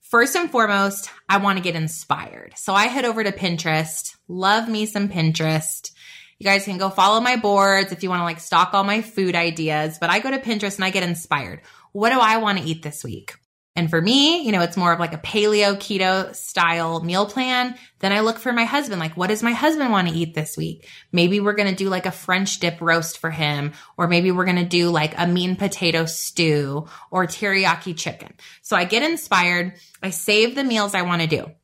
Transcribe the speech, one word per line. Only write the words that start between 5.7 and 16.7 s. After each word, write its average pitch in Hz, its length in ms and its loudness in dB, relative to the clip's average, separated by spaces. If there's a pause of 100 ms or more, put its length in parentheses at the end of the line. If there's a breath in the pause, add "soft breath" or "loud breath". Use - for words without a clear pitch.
You 214 60 -16
guys 196 200 2
can 202 120 -6
go 190 140 -2
follow 196 300 4
my 247 160 0
boards 196 560 4
if 170 100 -8
you 190 80 -2
want 175 100 0
to, 175 40 -2
like, 165 160 -4
stalk 185 340 2
all 196 100 4
my 208 160 0
food 190 340 -2
ideas. 160 640 0
But 170 120 0
I 185 80 2
go 262 120 -4
to 269 80 -2
Pinterest 208 380 -4
and 196 80 -2
I 190 60 0
get 190 120 0
inspired. 147 600 -4 (300 loud breath)
What 214 180 2
do 262 100 2
I 220 160 6
want 208 220 0
to 156 60 -6
eat 160 180 -4
this - 200 -12
week? - 340 -12 (380)
And 170 140 0
for 165 120 2
me, 277 420 4
you 233 100 0
know, 190 80 2
it's 170 160 0
more 175 160 2
of, 170 80 0
like, 165 140 -2
a 156 40 -10
paleo 208 580 2
keto 190 600 -2
style 170 640 -2